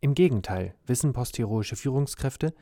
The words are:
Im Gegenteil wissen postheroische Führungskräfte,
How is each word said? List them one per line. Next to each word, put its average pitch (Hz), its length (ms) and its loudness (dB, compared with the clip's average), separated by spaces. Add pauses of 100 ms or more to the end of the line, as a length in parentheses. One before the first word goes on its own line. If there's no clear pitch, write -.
Im 143 120 4
Gegenteil 98 600 2 (100)
wissen 127 280 2
postheroische 110 600 -2
Führungskräfte, 139 880 -2